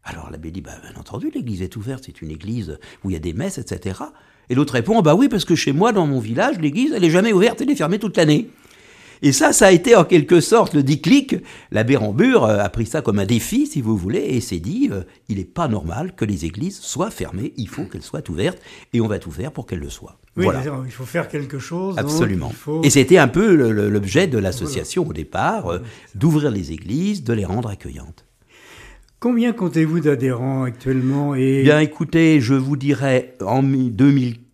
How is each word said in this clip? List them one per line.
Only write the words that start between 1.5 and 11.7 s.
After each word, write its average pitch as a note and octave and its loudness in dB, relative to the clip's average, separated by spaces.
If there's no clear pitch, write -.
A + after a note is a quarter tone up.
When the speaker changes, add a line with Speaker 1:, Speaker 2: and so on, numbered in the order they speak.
Speaker 1:
est F2+ -8
ouverte, B2+ -10
c'est - -20
une D#2 -10
église E2+ -8
où F#2+ -2
il - -2
y F2+ -2
a E2 -6
des E2 -6
messes, F3+ -6
et - -10
cetera. » F#2+ -10
Et B2+ 0
l'autre D3 0
répond, « G3 2
Bah D#3 6
oui, B3 4
parce A3+ -2
que F3 2
chez - -2
moi, G3 2
dans F3 2
mon C3+ 0
village, D#3 -2
l'église, E3 0
elle F3 0
est D#3+ 6
jamais G3 4
ouverte, G#3+ 2
elle C#4 -2
est C#4+ 0
fermée E3 -2
toute G#3+ -4
l'année. » D3 2
Et C#3+ 4
ça, D4 4
ça - 6
a F#3+ 10
été G3+ 6
en F3 8
quelque F3 4
sorte A3 2
le D3 4
déclic. D#3+ 2